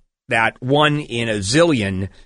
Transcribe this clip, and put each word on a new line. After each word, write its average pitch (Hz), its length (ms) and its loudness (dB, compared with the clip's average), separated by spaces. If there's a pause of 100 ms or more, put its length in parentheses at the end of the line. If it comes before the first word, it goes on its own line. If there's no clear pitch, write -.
(280)
that 113 320 0
one 147 380 2
in 117 300 -6
a 110 100 -2
zillion, 101 680 0 (180)